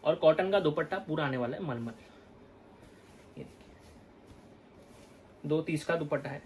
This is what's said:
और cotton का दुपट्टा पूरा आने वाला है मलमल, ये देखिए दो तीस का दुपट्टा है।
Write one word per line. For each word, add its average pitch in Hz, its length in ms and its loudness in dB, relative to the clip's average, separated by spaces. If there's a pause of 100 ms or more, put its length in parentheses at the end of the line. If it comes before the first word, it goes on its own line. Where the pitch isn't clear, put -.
और 156 120 4
cotton 160 360 6
का 202 80 4
दुपट्टा 160 400 0
पूरा 156 260 -2
आने 135 120 -2
वाला 120 200 -4
है 202 60 -8
मलमल, 117 300 -6 (1400)
ये - 60 -12
देखिए - 140 -18 (1900)
दो 151 160 2
तीस 156 240 -4
का 170 100 0
दुपट्टा 147 340 -4
है। 143 160 -10